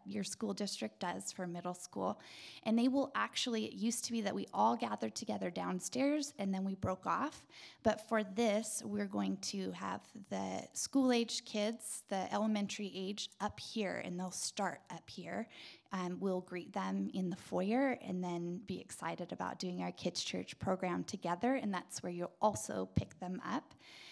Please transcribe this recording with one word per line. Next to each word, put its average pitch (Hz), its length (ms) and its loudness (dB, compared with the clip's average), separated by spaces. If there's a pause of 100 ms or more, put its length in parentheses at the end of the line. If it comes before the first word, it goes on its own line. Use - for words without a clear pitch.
your 196 160 -4
school 202 320 -2
district 208 460 -4
does 180 320 -2
for 185 120 -4
middle 175 300 -4
school. 190 460 -2 (420)
And 226 160 6
they 240 80 8
will 269 300 4
actually, 220 480 2
it - 80 -2
used 220 320 0
to 240 80 -4
be 226 80 2
that 196 140 2
we 196 200 -2
all 220 220 8
gathered 220 400 0
together 202 340 0
downstairs 240 880 2
and 196 160 2
then 190 100 2
we 190 120 0
broke 185 300 0
off. - 380 0 (380)
But - 260 4
for 220 140 4
this, 208 640 2
we're 202 220 0
going 190 300 2
to 190 340 -2
have 185 300 -4 (280)
the 190 320 -2 (100)
school-age 247 720 4
kids, - 640 -2
the 190 240 0
elementary 208 600 2
age, 190 340 -4 (120)
up 202 180 -2
here, 185 460 -2
and 180 140 -4
they'll 185 120 -2
start - 580 -2
up - 220 -12
here. 190 380 -6 (440)
Um, 180 280 -2
we'll 185 220 2
greet 180 300 -8
them 190 400 0
in 185 160 0
the 185 80 0
foyer 226 680 2
and 185 200 -2
then 175 440 0
be 180 140 -4
excited 170 520 -6
about 180 260 -2
doing 180 240 -2
our 180 100 -2
Kids - 300 -2
Church - 380 -4
program 185 420 2
together, 190 540 0
and 214 180 0
that's - 300 -6
where 180 80 -2
you'll 175 280 -4
also 202 540 2
pick - 240 -10
them 180 260 -4
up. 208 300 -4 (380)